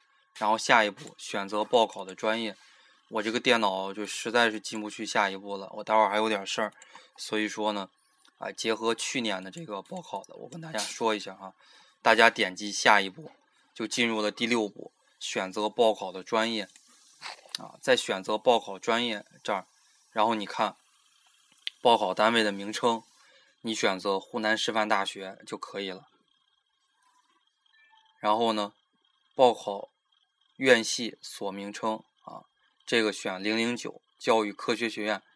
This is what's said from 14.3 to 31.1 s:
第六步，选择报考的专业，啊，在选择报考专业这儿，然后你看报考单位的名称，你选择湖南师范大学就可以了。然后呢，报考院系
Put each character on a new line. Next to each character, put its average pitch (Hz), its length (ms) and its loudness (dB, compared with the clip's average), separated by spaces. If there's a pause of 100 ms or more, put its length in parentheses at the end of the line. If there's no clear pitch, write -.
第 117 140 -4
六 113 220 0
步， - 220 -16 (300)
选 95 320 -6
择 107 160 -2
报 107 260 4
考 95 160 -8
的 92 140 -12
专 113 280 0
业， 107 160 -6 (880)
啊， - 220 -18
在 131 140 4
选 98 300 -2
择 107 120 -2
报 117 220 4
考 98 200 -6
专 117 280 0
业 104 180 -6 (200)
这 113 80 -4
儿， 95 140 -4 (440)
然 110 160 2
后 113 80 2
你 104 100 -4
看 101 300 -2 (1080)
报 117 140 8
考 98 180 0
单 110 180 4
位 113 100 4
的 107 80 2
名 98 220 -8
称， 117 320 0 (560)
你 113 140 -4
选 98 260 0
择 98 180 0
湖 117 220 -6
南 110 180 2
师 - 140 -2
范 110 160 2
大 101 160 4
学 98 420 -10
就 110 100 -10
可 - 240 -10
以 98 100 -6
了。 92 180 -14 (2000)
然 107 180 2
后 117 180 2
呢， 104 180 -2 (640)
报 123 160 8
考 101 380 -6 (640)
院 127 260 6
系 110 380 -4